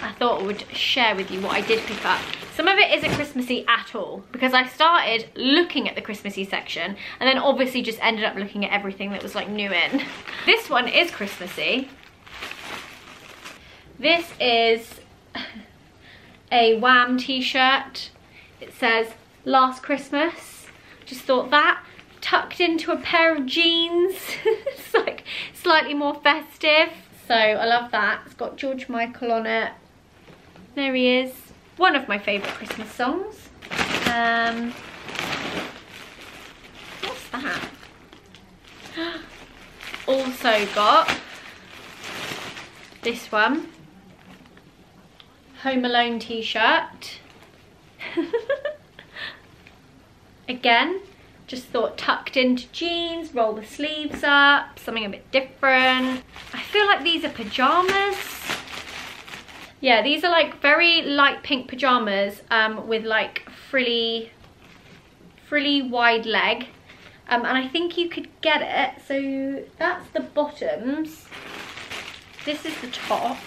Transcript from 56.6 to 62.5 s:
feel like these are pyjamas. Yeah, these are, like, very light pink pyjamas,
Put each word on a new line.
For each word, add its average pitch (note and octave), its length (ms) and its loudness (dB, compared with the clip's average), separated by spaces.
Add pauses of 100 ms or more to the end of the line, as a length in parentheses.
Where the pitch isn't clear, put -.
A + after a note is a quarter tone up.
feel G#4 240 2
like G4 180 4
these E4 200 0
are D4 60 -4
pyjamas. F#4 840 2 (1600)
Yeah, A#3+ 240 6
these D4+ 200 0
are, F4+ 80 4
like, D#4+ 300 2
very E4 400 6
light C#4+ 420 2
pink C4 240 -4
pyjamas, G#3+ 720 0 (100)